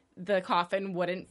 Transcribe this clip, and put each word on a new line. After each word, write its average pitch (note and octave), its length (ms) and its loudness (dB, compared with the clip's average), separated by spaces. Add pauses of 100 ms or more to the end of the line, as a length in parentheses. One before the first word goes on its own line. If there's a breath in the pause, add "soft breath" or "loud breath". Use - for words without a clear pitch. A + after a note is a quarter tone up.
(160 soft breath)
the F#3 240 2
coffin F#3+ 540 0
wouldn't F3 360 -2